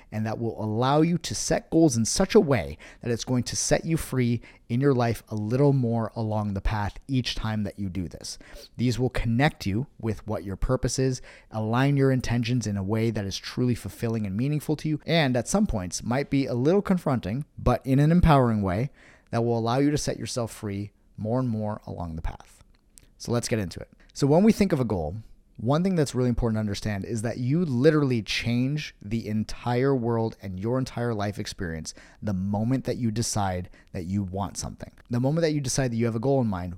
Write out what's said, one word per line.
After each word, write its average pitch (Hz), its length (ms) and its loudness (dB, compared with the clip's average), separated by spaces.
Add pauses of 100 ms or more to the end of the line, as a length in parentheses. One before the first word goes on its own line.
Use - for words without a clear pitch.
(120)
and 110 140 -2
that 110 120 -4
will 113 240 -4
allow 123 380 2
you 170 160 4
to - 180 -6
set - 360 -2
goals 160 260 6
in 113 80 2
such - 300 0
a 214 60 10
way 107 360 0 (240)
that 120 100 -6
it's 117 140 -4
going 127 180 0
to - 140 -6
set - 300 0
you 160 100 2
free 120 460 0 (260)
in 117 100 0
your 139 140 4
life 117 380 0
a 110 40 -6
little 123 380 2
more 117 440 0
along 107 360 -2
the 95 80 -4
path 104 380 -2 (100)
each 127 260 0
time 110 280 -2
that - 160 -6
you 98 100 -4
do 90 200 -4
this. - 280 -12 (400)
These 117 220 0
will 127 100 0
connect 120 560 0
you 104 220 -2 (120)
with 110 280 -6
what 98 180 -6
your 95 120 -8
purpose - 420 0
is, 131 240 0 (280)
align 120 460 0
your 135 160 4
intentions 120 540 0
in 104 100 -2
a 98 60 -2
way 110 280 0
that 107 140 -4
is 98 140 -6
truly 123 360 -2
fulfilling 113 520 -4
and 95 100 -4
meaningful 147 400 -2
to 156 140 -6
you, 151 160 -2
and 135 280 2
at 120 140 0
some 202 180 2
points 90 360 -4
might 131 260 -2
be 139 160 2
a 127 80 -4
little 151 300 4
confronting, 139 640 0 (100)
but - 300 2
in 131 140 6
an 151 120 6
empowering 139 480 6
way 101 300 0 (400)
that 117 120 0
will 117 160 0
allow 117 200 0
you 143 120 4
to 151 60 2
set - 220 -2
yourself 117 340 -6
free 101 380 -6 (260)
more 110 240 -2
and 127 80 -2
more 107 380 -4
along 87 300 -8
the 82 60 -6
path. - 400 -8 (540)
So - 160 -6
let's 117 160 0
get 110 100 0
into 92 220 -6
it. - 80 -14 (240)
So - 140 0
when 151 160 6
we 220 100 8
think 196 200 2
of 143 80 2
a 127 40 2
goal, 90 320 -2 (400)
one 143 280 0
thing 190 100 2
that's 151 220 0
really 123 140 2
important 113 260 0
to 110 40 0
understand 101 440 -4
is 110 180 -4
that 110 160 -4
you 139 260 0
literally 135 580 4
change 127 800 -2
the 104 280 -6
entire 123 640 0
world 113 480 0
and 92 160 -8
your 117 220 -2
entire 120 340 -4
life 101 240 -4
experience 82 560 -8 (260)
the 101 120 -4
moment 104 540 0
that 123 100 -2
you 117 160 -2
decide 98 580 -2 (220)
that 98 100 -8
you 95 220 -2
want 92 320 -6
something. - 340 -12 (200)
The 120 100 0
moment 151 220 0
that 156 100 2
you 147 80 0
decide 131 320 -2
that 117 40 -4
you 117 100 2
have 113 100 0
a - 20 -2
goal 135 220 2
in 117 80 2
mind, 90 300 -4